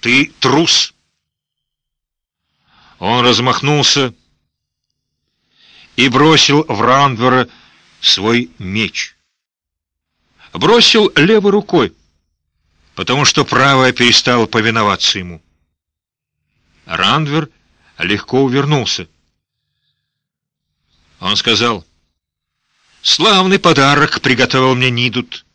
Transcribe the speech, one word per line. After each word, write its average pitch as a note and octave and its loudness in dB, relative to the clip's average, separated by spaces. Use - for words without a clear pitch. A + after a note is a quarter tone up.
Ты C3 0
трус». - 0
Он A2+ 0
размахнулся C3 0
и B2+ 2
бросил D3 2
в G#2+ -4
Рандвера B2+ 0
свой A#2 -2
меч. - -8
Бросил A3 2
левой G3 2
рукой, F#3 0
потому E3+ -2
что - 0
правая C3 2
перестала A#2+ 2
повиноваться G#2+ -2
ему. F2 -16
Рандвер C#3+ -2
легко G#2 -2
увернулся. C3+ -2
Он G2 -6
сказал: A2+ -2
«Славный F#3+ 0
подарок C#3+ 2
приготовил C3 0
мне B2+ -2
Нидут. B2 -6